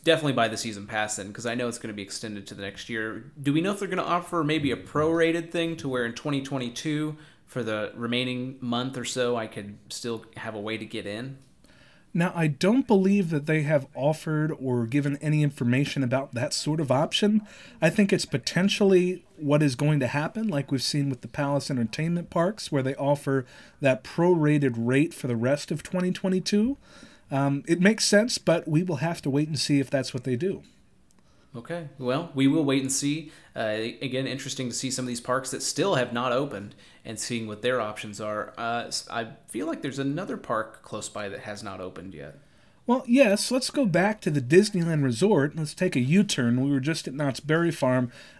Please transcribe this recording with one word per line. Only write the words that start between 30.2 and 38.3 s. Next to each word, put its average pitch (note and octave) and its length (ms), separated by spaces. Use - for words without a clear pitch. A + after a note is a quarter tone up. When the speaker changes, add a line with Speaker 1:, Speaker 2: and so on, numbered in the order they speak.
Speaker 2:
they B2+ 120
do. F3 260
Speaker 1:
Okay, E3 340
well, C3 360
we C3+ 120
will D3+ 180
wait C3+ 180
and C3+ 100
see. D3+ 400
Uh, A2+ 320
again, C3 240
interesting C3+ 420
to A2+ 60
see C3 160
some B2+ 160
of - 20
these A#2+ 140
parks C3 280
that B2+ 120
still F#3 320
have A#2+ 180
not A#2+ 180
opened A#2 440
and A2 160
seeing A2+ 280
what G#2 160
their B2 180
options G#2+ 400
are. G#2+ 380